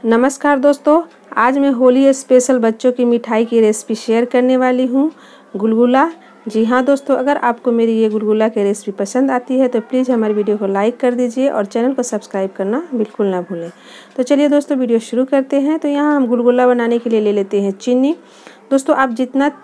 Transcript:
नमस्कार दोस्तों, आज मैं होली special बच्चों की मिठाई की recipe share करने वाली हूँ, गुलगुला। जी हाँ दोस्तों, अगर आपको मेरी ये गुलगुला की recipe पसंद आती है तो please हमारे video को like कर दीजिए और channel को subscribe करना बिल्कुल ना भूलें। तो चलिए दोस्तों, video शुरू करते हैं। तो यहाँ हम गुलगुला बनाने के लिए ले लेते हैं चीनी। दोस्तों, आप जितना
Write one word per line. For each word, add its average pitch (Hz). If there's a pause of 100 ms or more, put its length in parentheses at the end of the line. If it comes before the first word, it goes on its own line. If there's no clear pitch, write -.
नमस्कार 262
दोस्तों, 285 (320)
आज 254
मैं 277
होली 262
special 254
बच्चों 226
की 247
मिठाई 233
की 233
recipe 220
share 226
करने 254
वाली 254
हूँ, 269 (440)
गुलगुला। 240 (380)
जी 226
हाँ 247
दोस्तों, 277
अगर 277
आपको 240
मेरी 226
ये 220
गुलगुला 214
की 220
recipe 202
पसंद 247
आती 254
है 262
तो 247
please 254
हमारे 220
video 208
को 208
like 208
कर 247
दीजिए 254
और 202
channel 240
को 262
subscribe 202
करना 202 (100)
बिल्कुल 214
ना 185
भूलें। 170 (460)
तो 262
चलिए 285
दोस्तों, 285
video 233
शुरू 233
करते 277
हैं। 302
तो 311
यहाँ 294
हम 262
गुलगुला 247
बनाने 233
के 233
लिए 220
ले 208
लेते 202
हैं 196
चीनी। 254 (560)
दोस्तों, 269
आप 262
जितना 262 (140)